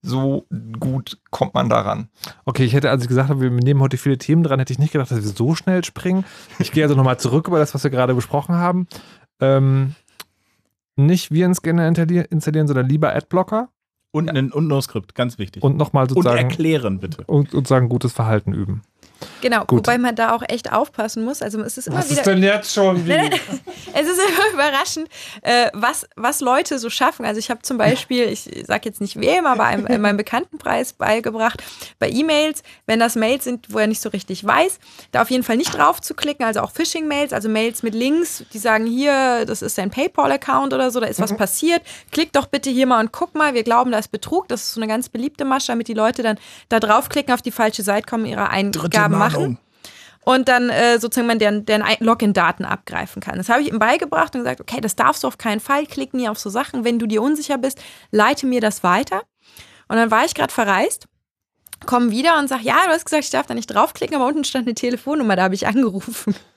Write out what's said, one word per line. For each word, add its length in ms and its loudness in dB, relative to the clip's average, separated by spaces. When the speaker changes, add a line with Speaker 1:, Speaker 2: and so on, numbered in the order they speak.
Speaker 1:
So 440 -2
gut 400 -6
kommt 240 -4
man 140 0
daran. 400 0
Speaker 2:
Okay, 200 0
ich 100 2
hätte, 160 2
als 120 0
ich 60 -4
gesagt 220 2
habe, 100 0
wir 100 2
nehmen 300 2
heute 160 2
viele 220 0
Themen 260 2
dran, 160 0
hätte 120 -2
ich 60 -4
nicht 140 2
gedacht, 180 0
dass 100 0
wir 120 -2
so 240 0
schnell 260 0
springen. 420 -2
Ich 100 -2
gehe 140 2
also 100 4
nochmal 240 4
zurück 300 0
über 100 2
das, 160 0
was 80 -4
wir 80 0
gerade 240 2
besprochen 400 -2
haben. 320 0
Ähm, 540 4
nicht 380 4
Virenscanner 560 2
installier-, 420 2
installieren, 380 0
sondern 200 2
lieber 280 2
Adblocker. 540 -2
Speaker 3:
Und 180 -2
einen, 240 -2
und 160 0
NoScript, 480 -4
ganz 220 -2
wichtig. 260 -8
Speaker 2:
Und 120 4
nochmal 320 2
sozusagen 300 4
Speaker 3:
Und 120 2
erklären, 500 0
bitte. 260 -10
Speaker 2:
Und, 260 2
und 140 0
sagen, 220 4
gutes 240 0
Verhalten 400 0
üben. 300 -4
Speaker 4:
Genau, 240 0
Speaker 2:
Gut. 220 4
Speaker 4:
wobei 100 2
man 200 0
da 180 2
auch 120 -4
echt 260 -4
aufpassen 520 -2
muss. 160 -6
Also 220 -6
es 160 -8
ist 100 -10
immer 100 -2
Speaker 2:
Was 120 -2
Speaker 4:
wieder 100 2
Speaker 2:
ist 60 2
denn 160 6
jetzt 320 2
schon 320 4
wieder? 100 2
Speaker 4:
<laughs> 60 4
Nein, 80 0
nein, 300 -4
es 140 0
ist 100 0
immer 360 2
überraschend, 540 -2
äh, 300 2
was, 340 -2
was 240 -2
Leute 380 0
so 120 -6
schaffen. 340 -2
Also 140 -4
ich 120 -10
habe 120 -6
zum 160 -4
Beispiel, 460 0
ich 420 -6
sag 180 -2
jetzt 160 -8
nicht 180 -8
wem, 280 2
aber 180 2
einem, 220 0
in 160 0
meinem 160 2
Bekanntenkreis 760 -4
beigebracht, 680 -2
bei 120 0
E-Mails, 520 0
wenn 140 2
das 140 2
Mails 300 0
sind, 280 -8
wo 60 -2
er 80 2
nicht 160 -2
so 80 -6
richtig 340 -8
weiß, 340 2
da 100 2
auf 80 0
jeden 140 0
Fall 120 0
nicht 200 0
drauf 260 4
zu 120 -8
klicken, 300 -4
also 160 -2
auch 120 -4
Phishing-Mails, 600 -2
also 160 -4
Mails 340 -2
mit 120 -4
Links, 580 0
die 60 -12
sagen, 280 2
hier, 600 2
das 160 -6
ist 160 -6
dein 120 -2
PayPal-Account 840 0
oder 160 0
so, 100 -2
da 60 -2
ist 140 -6
was 120 -2
Speaker 2:
Mhm. 40 -4
Speaker 4:
passiert, 460 0
klick 220 -2
doch 140 2
bitte 220 -4
hier 180 2
mal 140 4
und 120 -2
guck 220 -6
mal, 200 0
wir 80 0
glauben, 300 2
da 60 0
ist 120 -6
Betrug. 380 -4
Das 160 -6
ist 100 -8
so 60 -6
eine 80 -4
ganz 200 -2
beliebte 380 -6
Masche, 220 0
damit 200 -4
die 60 -6
Leute 280 0
dann 160 0
da 120 2
draufklicken, 520 2
auf 100 0
die 100 -6
falsche 300 0
Seite 240 0
kommen, 200 -4
ihre 180 -4
Speaker 3:
Dritte 60 0
Speaker 4:
Eingaben 200 4
machen. 60 4
Speaker 3:
Mahnung. 240 -2
Speaker 4:
Und 240 4
dann, 220 4
äh, 300 4
sozusagen 260 0
man 120 2
deren, 280 2
deren 160 2
Ei-, 180 2
Login-Daten 640 2
abgreifen 580 -8
kann. 140 -8
Das 120 -8
habe 140 2
ich 100 -2
ihm 60 -2
beigebracht 560 0
und 80 -4
gesagt, 180 -6
okay, 200 -8
das 160 -4
darfst 280 2
du 40 0
auf 100 -8
keinen 220 -2
Fall, 260 -2
klick 280 -8
nie 140 -2
auf 100 -6
so 120 -8
Sachen. 340 -4
Wenn 140 0
du 80 -2
dir 160 0
unsicher 360 -2
bist, 220 -4
leite 360 2
mir 140 0
das 240 -2
weiter. 380 0
Und 80 0
dann 140 4
war 140 4
ich 100 -2
grad 180 -2
verreist, 540 0
komm 240 2
wieder 280 2
und 100 0
sag, 140 -4
ja, 140 2
du 60 2
hast 140 0
gesagt, 180 0
ich 60 -8
darf 160 -2
da 80 -8
nicht 140 -6
draufklicken, 480 0
aber 100 2
unten 180 -2
stand 220 -2
eine 80 -2
Telefonnummer, 640 0
da 80 2
habe 100 0
ich 120 -4
angerufen. 680 -2